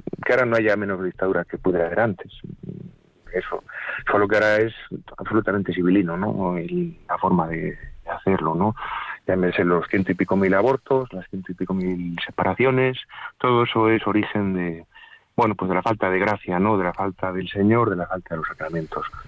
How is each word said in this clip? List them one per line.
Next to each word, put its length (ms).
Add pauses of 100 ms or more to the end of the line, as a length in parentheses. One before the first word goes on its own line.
(260)
que 80
ahora 120
no 100
haya 200
menos 280
dictadura 420
que 140
pudiera 260
haber 140
antes. 320 (1000)
Eso, 320 (480)
solo 160
que 100
ahora 200
es 160 (440)
absolutamente 540
civilino, 460
¿no? 400
Y 400 (100)
la 120
forma 280
de, 300 (260)
de 60
hacerlo, 460
¿no? 200 (520)
Llámese 360
los 240
ciento 240
y 40
pico 200
mil 200
abortos, 580
las 160
ciento 220
y 40
pico 200
mil 500
separaciones, 720 (400)
todo 280
eso 240
es 180
origen 480
de, 300 (500)
bueno, 180
pues 160
de 60
la 80
falta 260
de 80
gracia, 400
¿no? 220
De 60
la 80
falta 380
del 160
Señor, 440
de 60
la 100
falta 260
de 40
los 100
sacramentos. 580 (220)